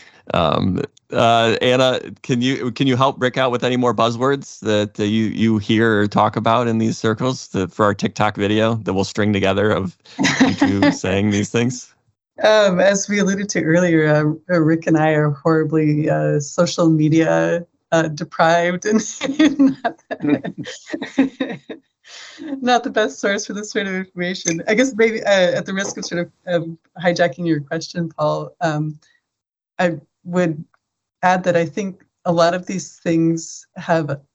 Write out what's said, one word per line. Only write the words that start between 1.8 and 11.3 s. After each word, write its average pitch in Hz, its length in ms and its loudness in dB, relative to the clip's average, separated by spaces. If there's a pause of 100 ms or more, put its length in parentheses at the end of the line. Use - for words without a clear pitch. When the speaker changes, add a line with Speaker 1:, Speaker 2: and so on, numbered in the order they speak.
Speaker 1:
can 123 200 -2
you, 127 300 -2
can 139 160 -2
you 127 80 2
help 135 260 0
Rick 123 160 -2
out 131 140 0
with 120 120 -4
any 123 120 0
more 123 180 2
buzzwords 120 680 -2
that, 107 380 0
uh, 107 40 -2
you, 110 220 2
you 110 320 0
hear 110 440 2
or 104 60 2
talk 104 300 0
about 117 300 2
in 113 100 0
these 113 200 -2
circles 123 520 -4
to, 92 180 -2
for - 180 -2
our 101 80 2
TikTok 104 440 -2
video 107 380 0
that 101 180 -4
we'll 95 100 0
string 104 300 -2
together 98 380 2
of 98 260 -4 (420)
you 269 160 4
two 101 360 0
Speaker 2:
<laughs> - 20 -4
Speaker 1:
saying 98 380 -2